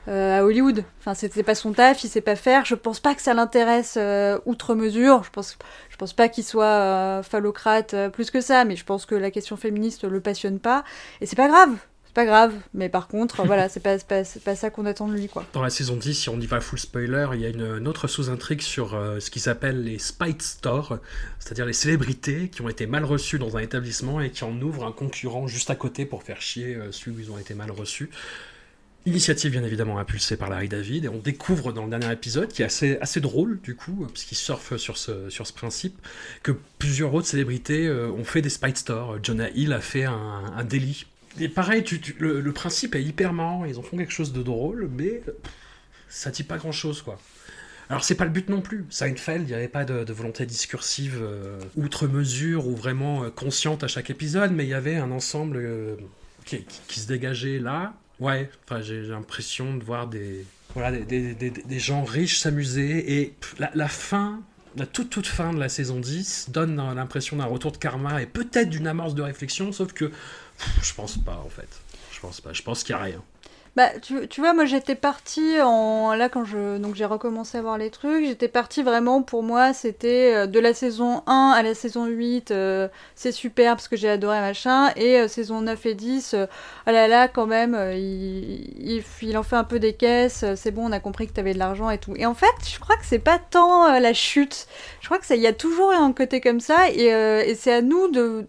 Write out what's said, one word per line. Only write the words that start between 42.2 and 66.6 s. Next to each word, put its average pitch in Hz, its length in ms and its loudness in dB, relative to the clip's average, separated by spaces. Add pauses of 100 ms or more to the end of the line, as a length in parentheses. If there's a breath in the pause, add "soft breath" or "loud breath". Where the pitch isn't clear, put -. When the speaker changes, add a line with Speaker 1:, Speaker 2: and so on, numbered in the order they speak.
Speaker 2:
le 143 100 -2
principe 175 440 -4
est 135 80 -2
hyper 175 300 -2
marrant, 170 300 -2
ils 135 140 -8
en 123 60 -10
font - 120 -10
quelque 175 160 -4
chose 147 220 -4
de 127 80 -4
drôle, 143 560 -4
mais, 208 260 -4
pff, - 280 -14 (580 loud breath)
ça - 220 -10
dit 147 120 -8
pas 165 140 -8
grand 160 140 -8
chose, 147 320 -6
quoi. 101 140 -12 (720 loud breath)
Alors 135 140 -4
c'est - 120 0
pas 180 100 0
le 160 60 0
but 190 180 -2
non 196 120 0
plus, 196 280 -8
Seinfeld, 143 580 -4
il 123 40 -8
y 117 40 -6
avait 120 120 -4
pas 143 180 -4
de, 123 180 -4
de 113 100 -8
volonté 117 340 -8
discursive, 127 760 -6
euh, 101 380 -8 (180)
outre 147 300 -2
mesure 139 600 0
ou 123 80 -2
vraiment, 131 480 -4
euh, 117 60 -6
consciente 151 540 -4
à 135 40 -4
chaque - 220 -8
épisode, 170 420 0
mais 156 140 0
il 131 40 -4
y 135 40 -4
avait 139 240 -2
un 127 140 -2
ensemble, 143 460 -6
euh, 113 380 -6 (500)
qui, 127 200 -8
qui, - 220 -20
qui - 120 -10
se 107 80 -8
dégageait 131 520 -4
là. 156 340 -6 (260)
Ouais, 135 300 -2 (160)
enfin, 117 160 -6
j'ai, 110 220 -8
j'ai 110 80 -10
l'impression 117 640 -8
de 123 80 -6
voir 120 240 -6
des, 101 380 -10 (300)
voilà, 127 160 -2
des, 120 140 -4
des, 123 280 -2
des, 123 180 -6
des, 120 100 -12
des 127 180 -8
gens 143 240 0
riches 139 360 0
s'amuser, 143 840 0
et, - 180 -4
pff, - 200 -16
la, 147 140 -4
la 151 140 0
fin, 208 540 -4 (360)
la 131 80 -6
toute, 240 240 -6
toute - 180 -6
fin 170 260 -2
de 156 60 -2
la 135 100 -2
saison 127 300 -4
dix 143 500 -6
donne 160 260 0 (200)